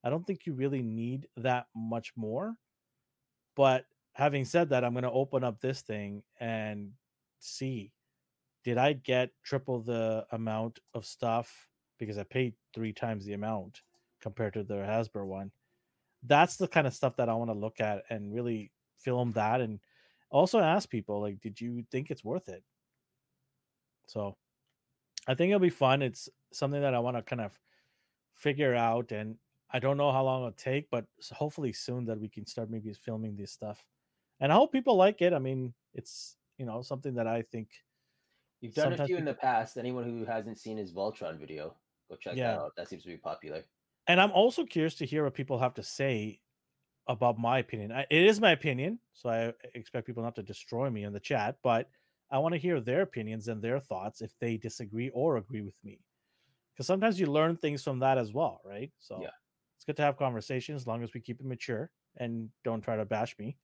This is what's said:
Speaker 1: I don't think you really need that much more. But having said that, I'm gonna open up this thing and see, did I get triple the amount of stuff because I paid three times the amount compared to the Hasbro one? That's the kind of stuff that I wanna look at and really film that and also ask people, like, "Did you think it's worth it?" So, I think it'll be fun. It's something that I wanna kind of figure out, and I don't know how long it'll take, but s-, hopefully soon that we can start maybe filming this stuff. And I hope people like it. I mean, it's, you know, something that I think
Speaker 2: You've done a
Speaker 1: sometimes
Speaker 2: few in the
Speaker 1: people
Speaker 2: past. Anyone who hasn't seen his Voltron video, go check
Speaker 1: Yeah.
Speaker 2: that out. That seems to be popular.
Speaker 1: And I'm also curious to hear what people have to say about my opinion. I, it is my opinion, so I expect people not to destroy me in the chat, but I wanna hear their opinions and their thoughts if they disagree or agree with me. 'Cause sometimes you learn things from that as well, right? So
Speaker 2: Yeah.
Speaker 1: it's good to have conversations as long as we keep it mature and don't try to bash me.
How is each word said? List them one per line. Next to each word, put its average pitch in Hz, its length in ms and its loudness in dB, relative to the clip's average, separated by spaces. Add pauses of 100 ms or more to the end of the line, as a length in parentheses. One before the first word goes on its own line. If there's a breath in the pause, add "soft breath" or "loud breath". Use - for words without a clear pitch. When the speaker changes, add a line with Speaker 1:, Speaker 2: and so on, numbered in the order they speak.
Speaker 1:
I 123 60 0
don't 165 160 -2
think 196 200 -4
you 165 80 -4
really 135 280 0
need 117 460 -4 (100)
that 123 380 0
much 113 420 -6
more. 127 380 -4 (1000)
But 131 300 6 (280)
having 139 320 2
said 170 240 4
that, 127 140 4
I'm 120 100 0
gonna 127 180 0
open 131 320 2
up 113 180 -2
this 135 200 -2
thing 104 420 -8 (160)
and 107 540 -6 (460)
see, 123 540 -8 (680)
did 120 140 0
I 139 160 6
get 127 380 2 (120)
triple 135 380 -2
the 110 500 0
amount 113 480 -4 (140)
of 113 120 -8
stuff - 640 -2 (300)
because 107 180 -6
I 101 60 -6
paid 127 320 -2 (180)
three 113 200 -4
times 110 320 -4
the 104 80 -6
amount 104 480 -6 (400)
compared 107 340 -2
to 107 80 -2
the 104 120 -4
Hasbro 104 520 0
one? 98 240 -8 (720)
That's 143 340 6
the 185 100 0
kind 151 200 4
of 120 60 0
stuff - 240 0
that 120 120 2
I 113 60 2
wanna 117 200 -2
look 107 240 -6
at 104 300 0
and 104 240 -6
really 113 380 -4 (320)
film 123 300 0
that 113 280 2
and 110 180 -4 (500 soft breath)
also 180 300 6
ask 180 300 4
people, 104 320 -2
like, 101 200 -4
"Did 104 200 -10
you 120 300 -6
think 135 180 -4
it's - 140 -8
worth 139 260 -6
it?" 92 140 -14 (1400)
So, 101 300 -8 (880)
I 131 80 2
think 170 140 4
it'll 202 100 6
be 180 100 8
fun. 135 320 6
It's - 280 -4 (220)
something 143 300 -2
that 139 120 2
I 123 60 2
wanna 120 240 -2
kind 123 180 -6
of 101 160 -8 (800)
figure 143 400 2
out, 117 360 2
and 110 260 -6 (340)
I 127 80 -2
don't 135 180 0
know 143 140 4
how 135 120 4
long 131 180 0
it'll 117 120 -6
take, 139 360 -2
but 117 160 -2 (140)
s-, - 100 -16
hopefully 147 440 -4
soon 123 320 -6
that 113 140 -4
we 107 100 -8
can 110 160 -14
start 113 240 -8
maybe 110 240 -8
filming 110 420 -8
this 101 160 -10
stuff. - 340 -12 (540)
And 139 120 2
I 165 40 8
hope 285 160 8
people 254 260 4
like 196 240 6
it. 175 120 6
I 147 60 2
mean, 131 340 -4 (200)
it's, - 420 -14 (220)
you 131 80 -10
know, 117 160 -6
something 131 340 -6
that 117 120 0
I 117 160 0
think 113 260 -10 (920)
Speaker 2:
You've 113 120 -12
done 151 140 4
a - 40 4
Speaker 1:
sometimes 143 160 0
Speaker 2:
few 175 100 0
in 160 80 -2
the 139 80 -2
Speaker 1:
people 131 160 -2
Speaker 2:
past. 113 280 0
Anyone 123 280 -4
who 117 200 -6
hasn't 113 340 -6
seen 110 180 -8
his 98 160 -6
Voltron 95 460 -4
video, 76 360 -10 (340)
go - 60 -14
check - 200 -8
Speaker 1:
Yeah. 120 180 0
Speaker 2:
that 78 60 -4
out. 76 160 -8
That 87 140 -10
seems 92 140 -14
to 92 60 -16
be 82 80 -12
popular. 78 460 -10 (440)
Speaker 1:
And 175 120 6
I'm 208 120 6
also 240 340 4
curious 160 300 0
to 156 100 -6
hear 151 180 0
what 135 100 0
people 131 260 -4
have 127 160 2
to 107 80 -8
say 110 580 -2 (680)
about 120 300 2
my 117 220 2
opinion. 110 320 -6
I, 127 180 -4
it 160 160 8
is 214 160 8
my 202 100 8
opinion, 151 480 0 (140)
so - 160 -6
I 113 240 0 (200)
expect 117 340 -8
people 117 160 -6
not 117 120 -6
to 107 80 -8
destroy 117 460 -4
me 107 140 -4
in 104 100 -6
the 101 60 -6
chat, 113 440 -2
but 120 260 4 (420)
I 135 80 2
wanna 165 180 0
hear 160 240 0
their 127 200 2
opinions 110 460 -4
and 110 140 -6
their 120 180 -2
thoughts 104 420 -8
if 113 180 -12
they 117 180 -2
disagree 110 540 -8
or 139 260 0
agree 107 240 -8
with 98 220 -14
me. 104 160 -18 (760)
'Cause 135 120 -8
sometimes 196 320 2
you 180 80 2
learn 160 300 4
things 147 260 -2
from 131 160 -2
that 131 180 4
as 110 160 -2
well, 135 320 -2
right? 104 340 -12
So 92 220 -14
Speaker 2:
Yeah. - 80 -10 (480)
Speaker 1:
it's - 80 -18
good 147 120 -4
to 147 60 0
have 143 140 2
conversations 127 640 -4
as 120 40 -8
long 117 160 -4
as 113 100 -10
we 113 80 -10
keep 127 180 -10
it 135 60 -14
mature 127 460 -6 (260)
and 117 340 -6 (120)
don't 113 180 -2
try 117 140 -2
to 107 100 -2
bash 110 320 -2
me. 113 260 -10